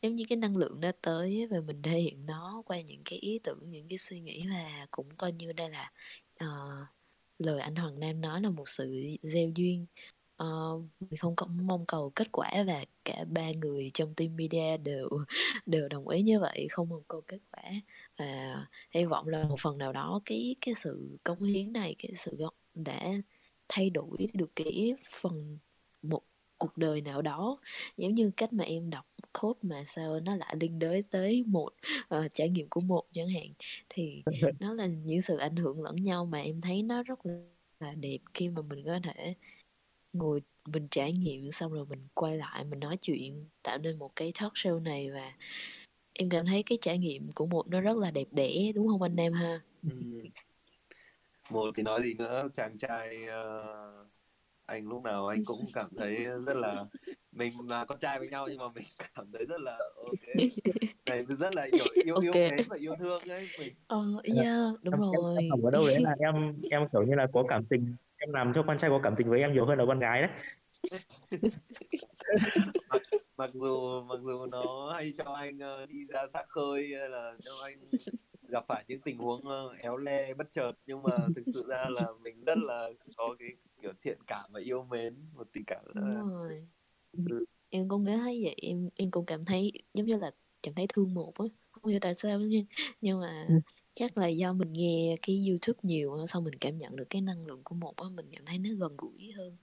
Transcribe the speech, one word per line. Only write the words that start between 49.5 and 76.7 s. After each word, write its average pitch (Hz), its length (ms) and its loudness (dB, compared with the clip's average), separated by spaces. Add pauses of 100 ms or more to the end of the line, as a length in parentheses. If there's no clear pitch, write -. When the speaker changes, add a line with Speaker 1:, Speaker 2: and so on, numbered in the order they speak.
Speaker 3:
Ừ. 156 60 0 (1600)
Một 110 260 0
thì 107 80 0
nói 110 200 2
gì 117 100 0
nữa, 120 400 -2
chàng 110 240 -6
trai, 113 500 -6
ờ, 107 800 -10 (600)
anh 110 220 -8
lúc 123 160 -6
nào 101 240 0
anh 107 180 2
cũng 107 180 -4 (100)
cảm 104 240 -6
thấy 104 180 -2 (300)
rất 139 120 -2
là, 104 340 -2
Speaker 1:
<laughs> - 280 -14 (120)
Speaker 3:
mình 120 220 -4 (160)
là 120 160 -2
con 139 140 -8
trai 135 200 -2
với 131 80 -8
nhau 139 220 -6
nhưng 135 80 -8
mà 127 80 -8 (100)
mình 110 100 -12 (120)
<laughs> - 180 -14
cảm 104 180 -14
thấy 113 120 -4
rất 160 160 -6
là 123 160 -6 (180)
ok. 123 380 -8
Speaker 1:
<laughs> 220 720 6
Speaker 3:
Này, 123 180 2 (160)
rất 190 140 4
là 311 200 2
kiểu - 120 8 (200)
yêu, 170 140 6
yêu 175 140 6
Speaker 1:
Ok. 175 160 10
Speaker 3:
mến 143 100 2 (100)
và 196 80 -4
yêu 156 220 -2
thương 175 300 0
ấy, 180 120 -6 (180)
mình 143 140 -8 (140)
Speaker 1:
Ờ, 220 100 2 (260)
Speaker 2:
Ờ, - 0 -
Speaker 1:
yeah, 233 240 6 (360)
đúng 180 100 2
Speaker 2:
em, 202 80 4 (100)
em, 175 100 6 (140)
em - 0 -
Speaker 1:
rồi. 165 140 4
Speaker 2:
học 131 140 4
ở 123 80 8
đâu 151 160 8
đấy 135 140 8
là 147 180 6
em, 151 420 2 (100)
em 147 200 4
kiểu 107 120 6
như 131 120 6
là 135 180 6
có 123 160 6
cảm 113 200 2
tình, 120 260 2 (220)
em 147 160 -6
làm 123 220 2
cho 156 120 6
con 151 100 2
trai 156 120 4
có 139 140 8
cảm 110 140 4
tình 117 120 4
với 120 100 8
em 143 140 6
nhiều 123 120 8
hơn 139 120 6
là 123 100 8
con 131 120 6
gái 120 220 4
đấy. 170 100 4 (580)
Speaker 3:
<laughs> - 2000 0
Mặc, - 120 2 (360)
mặc 131 160 -2
dù, 127 500 0
mặc 123 200 -6
dù 127 280 -4
nó 127 420 -4
hay 156 240 -4
cho 156 60 -6 (100)
anh, 143 260 -6
ờ, 135 260 -8
đi 143 240 -12
ra 135 120 -2 (120)
xa 147 160 -4
khơi 143 380 0 (120)